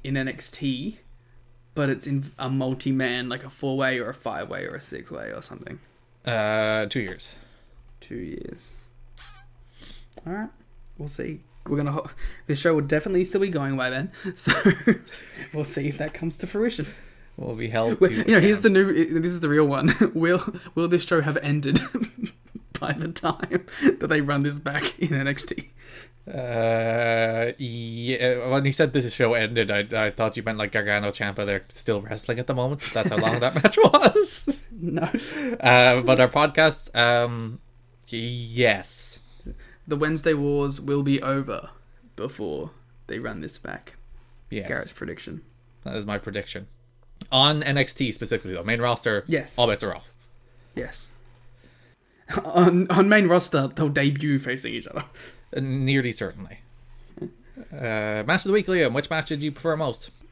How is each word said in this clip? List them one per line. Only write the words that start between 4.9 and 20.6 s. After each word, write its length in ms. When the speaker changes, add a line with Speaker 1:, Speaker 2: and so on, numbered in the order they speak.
Speaker 1:
or 100
something. 360
Speaker 2:
Uh, 640
two 160
years. 340
Speaker 1:
Two 180
years. 540
All 60
right. 160
We'll 100
see. 320
We're 100
gonna 160
ho-, 180
this 120
show 140
will 80
definitely 420
still 160
be 80
going 280
by 140
then, 200
<laughs> 120
so 180
we'll 120
see 220
if 120
that 160
comes 240
to 100
fruition. 380
Speaker 2:
We'll 180
be 140
held 320
Speaker 1:
Well, 100
Speaker 2:
to 60
Speaker 1:
you 80
know, 60
here's 200
the 80
Speaker 2:
account. 280
Speaker 1:
new, 240
this 120
is 80
the 80
real 160
one. 300
<laughs> 100
Will, 280